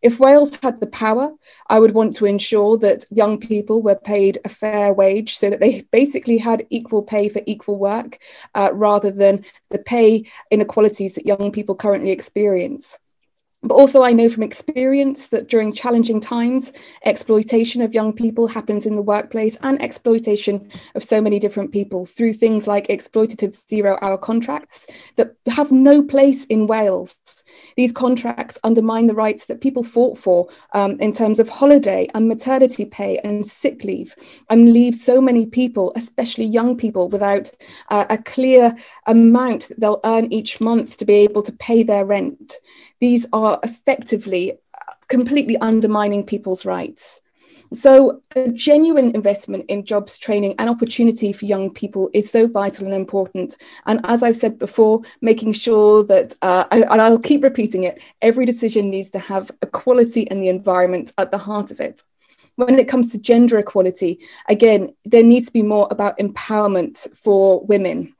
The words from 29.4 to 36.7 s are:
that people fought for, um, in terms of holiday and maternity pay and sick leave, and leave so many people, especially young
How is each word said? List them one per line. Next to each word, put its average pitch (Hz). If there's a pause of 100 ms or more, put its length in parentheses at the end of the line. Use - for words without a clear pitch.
that 233
people 269
fought 233
for, 180 (260)
um, 202
in 214
terms 214
of 220
holiday 277
and 220
maternity 247
pay 196
and 208
sick -
leave, 190 (360)
and 233
leave 240
so 247
many 240
people, 233
especially 233
young 233